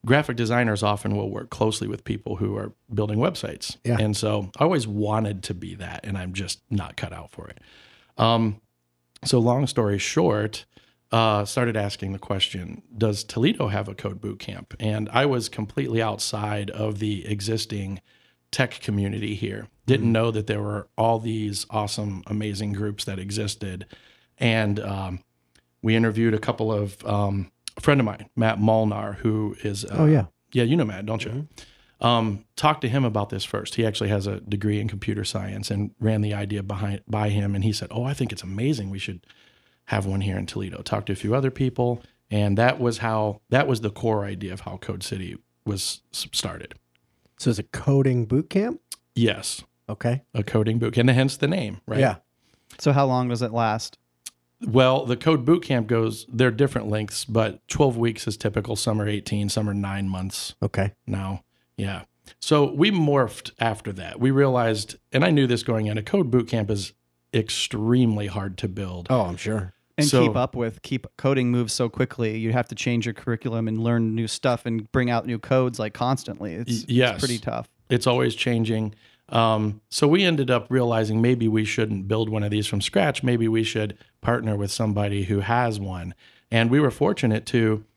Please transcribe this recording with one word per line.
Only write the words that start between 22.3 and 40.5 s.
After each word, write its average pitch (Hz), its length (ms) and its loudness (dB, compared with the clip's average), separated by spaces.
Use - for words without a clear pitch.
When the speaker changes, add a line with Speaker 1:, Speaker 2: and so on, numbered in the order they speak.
Speaker 1:
groups 101 320 -6
that 98 140 -8
existed. 101 680 -6
And, 110 440 2
um, 95 420 -6
we 110 140 4
interviewed 113 380 4
a 104 60 0
couple 110 340 -2
of, 104 320 -4
um, 101 460 0
a - 40 -12
friend 139 200 6
of 117 40 4
mine, 104 300 -6
Matt 110 240 2
Molnar, 107 600 2
who 107 420 0
is, 104 220 -4
uh, - 140 -6
Speaker 2:
Oh, 156 80 6
yeah. 143 180 6
Speaker 1:
yeah, 123 120 2
you 123 120 4
know 160 100 4
Matt, 101 200 -6
don't 110 180 -4
you? - 80 -8
Speaker 2:
Mm-hmm. - 760 -10
Speaker 1:
Um, 113 380 2
talked 151 260 2
to 123 80 -2
him 131 160 2
about 104 240 0
this 98 160 -6
first. - 300 -6
He 113 100 2
actually 104 240 0
has 101 180 0
a 101 140 -4
degree 104 380 0
in 101 80 -4
computer 104 360 -4
science 98 480 -6
and 104 280 -2
ran 107 220 2
the 104 120 -2
idea 101 300 -4
behind, 101 440 -6
by 107 220 0
him. 101 260 0
And 98 80 -2
he 107 100 2
said, 90 180 -6
"Oh, 120 120 -4
I 135 100 -2
think 123 180 -4
it's - 120 -12
amazing. 107 460 -4
We 95 100 -8
should 92 260 -10
have 104 200 0
one 98 160 0
here 95 160 0
in 98 80 -4
Toledo." 92 380 -8